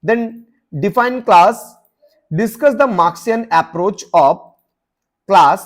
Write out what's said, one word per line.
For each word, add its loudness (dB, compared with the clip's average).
Then -2
define -4
class, 4
discuss -2
the 0
Marxian -2
approach -6
of 2
class 2